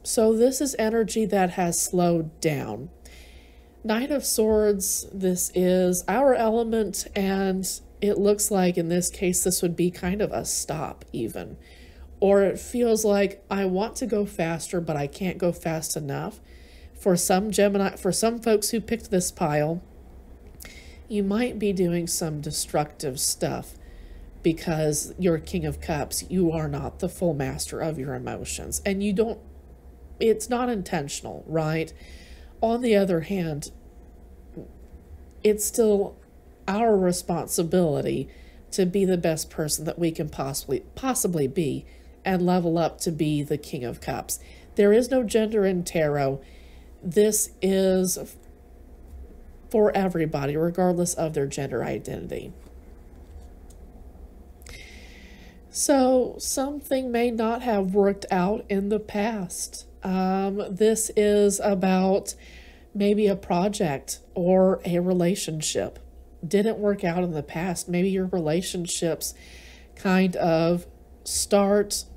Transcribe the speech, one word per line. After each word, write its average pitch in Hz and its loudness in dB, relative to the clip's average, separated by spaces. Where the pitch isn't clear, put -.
So 220 4
this 247 4
is 269 -2
energy 220 0
that 185 2
has 175 0
slowed 170 2
down. 135 -4
Knight 233 0
of 277 -2
Swords, 214 2
this 185 -2
is 180 2
our 247 4
element, 226 0
and 190 0
it 202 2
looks 202 2
like 185 4
in 165 0
this 180 0
case 180 -2
this 180 0
would 175 0
be 175 2
kind 185 -4
of 196 0
a - -4
stop - -6
even. - -8
Or 202 6
it 190 0
feels 226 0
like, 202 2
"I 196 -2
want 190 -2
to 254 -6
go 208 0
faster, 165 -4
but 160 -4
I 143 -2
can't 175 -6
go 175 0
fast 160 -4
enough." 147 -6
For 180 2
some 190 2
Gemini, 196 2
for 180 -2
some 233 0
folks 214 2
who 226 -2
picked - -6
this 180 0
pile, 151 0
you 208 0
might 214 0
be 202 0
doing 175 0
some 151 -4
destructive 147 -4
stuff - -4
because 156 0
you're 170 2
King 160 -6
of 143 -6
Cups. - -4
You 180 2
are 156 -2
not 131 -6
the 175 -2
full 175 -2
master 139 -4
of 160 -4
your 131 -6
emotions, 113 -8
and 196 -2
you 202 0
don't, 220 0
it's 220 2
not 247 0
intentional, 151 -6
right? 160 -2
On 233 0
the 226 6
other 185 4
hand, 160 -4
it's 208 4
still 208 2
our 214 4
responsibility 165 0
to 190 2
be 196 2
the 185 2
best 165 -2
person 151 -4
that - -6
we 170 2
can 160 -6
possibly, 139 -4
possibly 196 -2
be 135 -2
and 180 2
level 175 2
up 160 0
to 175 -2
be 151 0
the 143 -2
King 131 -8
of 117 -8
Cups. - -8
There 208 6
is 240 4
no 262 2
gender 220 2
in 185 0
tarot. 143 0
This 208 2
is 190 2
f-, - -14
for 214 4
everybody, 156 0
regardless 175 2
of 160 -2
their 143 0
gender 139 -4
identity. - -8
So 262 2
something 269 -4
may 240 2
not 226 -2
have 202 0
worked 202 2
out 196 2
in 196 0
the 208 0
past. 208 -6
Um, 190 0
this 214 2
is 208 4
about 190 2
maybe 208 4
a 196 4
project 180 -2
or 185 4
a 175 2
relationship 170 0
didn't 202 2
work 202 0
out 180 0
in 175 -4
the 147 -4
past. 175 -6
Maybe 180 2
your 190 0
relationships 170 -2
kind 185 2
of 170 2
start 202 2